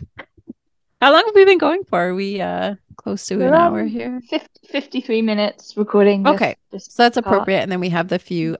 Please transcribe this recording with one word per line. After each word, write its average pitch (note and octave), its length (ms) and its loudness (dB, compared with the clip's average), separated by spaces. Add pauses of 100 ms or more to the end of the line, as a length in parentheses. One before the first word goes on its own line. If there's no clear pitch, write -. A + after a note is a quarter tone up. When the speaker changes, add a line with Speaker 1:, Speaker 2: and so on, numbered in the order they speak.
(1040)
Speaker 1:
how C#4 100 6
long F4 140 4
have G#4+ 80 -6
we G4 100 8
been F#4+ 140 6
going D#4+ 260 -2
for? F3 240 -2
Are F3+ 60 -4
we, G3 260 -6
uh, F3+ 360 -4 (200)
close - 300 -10
to F#3+ 100 -4
Speaker 2:
We're B3 120 0
Speaker 1:
an D4 60 4
hour E4+ 260 2
Speaker 2:
on A3 80 -4
Speaker 1:
here? A#3+ 420 -8
Speaker 2:
fif-, D#4 180 -6 (220)
fifty-three B3+ 500 -4
minutes G#3 560 -4
recording G#3 460 2
this, - 140 2
Speaker 1:
Okay. E3 200 -2 (160)
Speaker 2:
this G3 140 -16
Speaker 1:
So - 160 0
that's A#3+ 140 4
Speaker 2:
part. A#3 100 -4
Speaker 1:
appropriate. F#3+ 340 0
And F#3+ 100 -6
then F3+ 100 -4
we F3+ 100 -4
have E3+ 180 -2
the F#3 100 -2
few, E3 420 -6